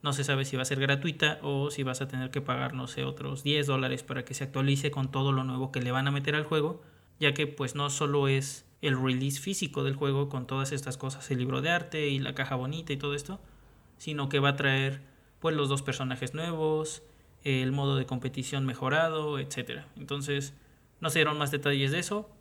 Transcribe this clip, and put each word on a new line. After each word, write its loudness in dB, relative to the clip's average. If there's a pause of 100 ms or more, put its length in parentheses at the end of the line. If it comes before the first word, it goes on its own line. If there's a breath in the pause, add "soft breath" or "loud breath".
No 2
se 0
sabe 2
si -4
va 0
a 0
ser 0
gratuita 2
o 0
si -2
vas -2
a -4
tener -4
que -2
pagar, -2
no -6
sé, -4
otros -6
diez 2
dólares 0
para -6
que -10
se -6
actualice 2
con -2
todo 2
lo 2
nuevo -2
que -4
le -2
van 2
a 2
meter 0
al 2
juego, 0 (380 loud breath)
ya 4
que, 0
pues, -4
no 0
solo 2
es 0 (140)
el 2
release 2
físico -2
del 2
juego 2
con -6
todas -2
estas -4
cosas, -8
el 0
libro 0
de 2
arte 0
y 2
la -2
caja -2
bonita -4
y 0
todo -2
esto, -8 (560 loud breath)
sino -4
que 4
va 6
a 2
traer, 2 (360 loud breath)
pues, 2
los 2
dos 2
personajes -4
nuevos, 0 (400 loud breath)
el 2
modo 2
de 2
competición -2
mejorado, 2
etcétera. -6 (100)
Entonces, -4 (460 loud breath)
no -2
se 4
dieron 4
más 2
detalles 2
de 2
eso -4 (120)